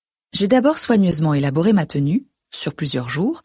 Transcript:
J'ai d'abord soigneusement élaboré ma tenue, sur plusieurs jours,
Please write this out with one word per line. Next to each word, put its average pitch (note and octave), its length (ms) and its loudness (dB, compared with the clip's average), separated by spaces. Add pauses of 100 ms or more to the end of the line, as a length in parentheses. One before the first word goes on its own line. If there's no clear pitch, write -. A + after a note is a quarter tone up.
(340)
J'ai G3+ 140 0
d'abord B3+ 300 2
soigneusement E3+ 560 2
élaboré C#3+ 400 0
ma E3 140 2
tenue, D3+ 380 -2 (260)
sur - 240 -6
plusieurs C3 340 -4
jours, G3 360 -4